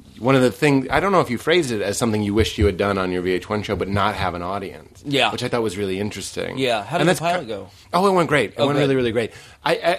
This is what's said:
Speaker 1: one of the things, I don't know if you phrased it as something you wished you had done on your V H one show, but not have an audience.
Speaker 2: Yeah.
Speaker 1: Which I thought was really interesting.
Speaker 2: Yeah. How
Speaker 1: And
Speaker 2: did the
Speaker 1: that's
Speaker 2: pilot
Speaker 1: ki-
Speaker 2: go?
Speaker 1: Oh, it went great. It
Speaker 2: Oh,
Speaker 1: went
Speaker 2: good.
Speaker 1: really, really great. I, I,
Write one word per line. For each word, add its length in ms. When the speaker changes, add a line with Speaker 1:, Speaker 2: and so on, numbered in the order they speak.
Speaker 1:
one 160
of 80
the 80
things, 400
I 100
don't 100
know 120
if 80
you 80
phrased 320
it 100
as 160
something 260
you 120
wished 240
you 80
had 100
done 220
on 120
your 120
V 100
H 160
one 140
show, 120
but 140
not 280
have 180
an 80
audience. 640
Speaker 2:
Yeah. 260
Speaker 1:
Which 100
I 60
thought 140
was 160
really 200
interesting. 600
Speaker 2:
Yeah. 260
How 140
Speaker 1:
And 80
Speaker 2:
did 100
the 40
Speaker 1:
that's 0
Speaker 2:
pilot 220
Speaker 1:
ki- 40
Speaker 2:
go? 240
Speaker 1:
Oh, 120
it 60
went 160
great. 220
It 80
Speaker 2:
Oh, 80
Speaker 1:
went 100
Speaker 2:
good. 60
Speaker 1:
really, 140
really 160
great. 180
I, 120
I, 0